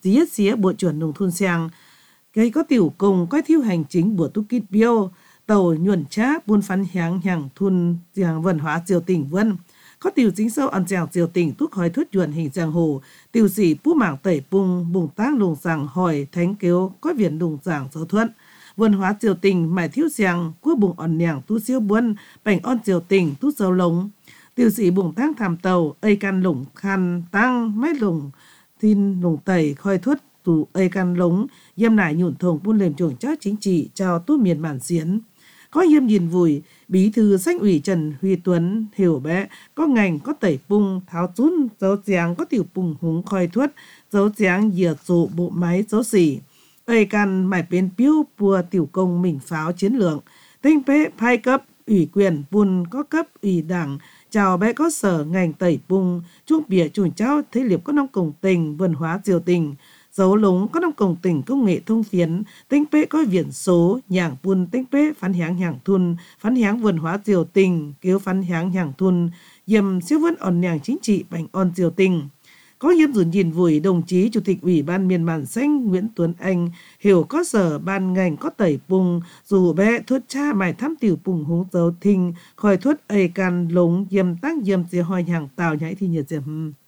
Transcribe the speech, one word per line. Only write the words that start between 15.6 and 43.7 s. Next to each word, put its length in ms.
giảng 260
hỏi, 440
thánh 240
kiếu, 360
có 120
viện 260
lùng 240
giảng 280
giáo 140
thuận. 240
Văn 160
hóa 280
triều 120
tỉnh, 420
mải 140
thiếu 200
giang, 520
cua 140
bùng 240
ẩn 180
nhàng 300
tu 120
siêu 200
buôn, 360
bảnh 200
on 220
triều 140
tỉnh, 400
tu 120
sâu 200
lống. 380
Tiểu 140
sĩ 220
bùng 220
tang 200
tham 240
tàu, 440
ây 140
can 260
lủng 240
khăn, 560
tăng, 500
mét 160
lủng, 340
tin 420
lủng 240
tẩy, 280
khoi 240
thuất, 260
tù 300
ây 160
can 240
lống, 340
yêm 200
nải 200
nhụn 200
thồng 280
buôn 140
lềm 160
chuồng 240
cháo 220
chính 180
trị, 360
chào 260
tu 180
miền 240
bản 180
xiến. 400
Có 100
yêm 260
nhìn 200
vùi, 340
Bí 220
thư 280
Xanh 220
ủy 240
Trần 380
Huy 140
Tuấn, 600
hiểu 240
bé, 280
có 120
ngành, 320
có 140
tẩy 260
bung, 380
tháo 280
chún, 320
dấu 260
dáng, 300
có 100
tiểu 280
bung 280
húng 220
khoi 240
thuất, 260